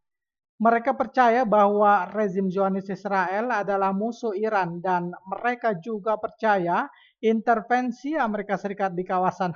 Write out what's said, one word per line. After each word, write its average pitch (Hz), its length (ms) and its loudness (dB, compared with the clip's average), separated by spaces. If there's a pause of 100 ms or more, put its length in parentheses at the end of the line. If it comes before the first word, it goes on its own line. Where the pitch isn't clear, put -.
(560)
Mereka 233 400 2
percaya 247 480 2
bahwa 202 640 4
rezim 196 400 -2
Zionis 190 400 -2
Israel 196 640 -2
adalah 196 400 0
musuh 220 400 -4
Iran, 190 480 -2
dan 175 320 -2 (160)
mereka 233 480 -2
juga 214 400 -4
percaya 208 720 0 (320)
intervensi 240 960 0
Amerika 208 400 -2
Serikat 190 400 -4
di 180 80 -4
kawasan 185 520 -2